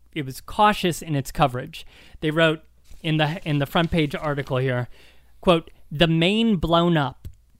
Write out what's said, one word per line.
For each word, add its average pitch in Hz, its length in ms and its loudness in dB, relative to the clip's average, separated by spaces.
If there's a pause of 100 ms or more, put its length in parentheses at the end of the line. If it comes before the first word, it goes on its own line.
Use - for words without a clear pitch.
(120)
it 156 120 -6
was 135 160 -12
cautious 208 640 0
in 165 120 -6
its 139 160 -4
coverage. 143 560 -4 (340)
They 156 120 -2
wrote 160 300 2 (400)
in 160 160 0
the, 156 260 0
in 147 140 -2
the 143 80 0
front 170 260 0
page 156 240 0
article 147 400 -4
here, 127 320 -2 (520)
quote, 170 300 2 (220)
"The 160 160 4
Maine 196 480 2
blown 170 400 4
up. 139 320 -2 (320)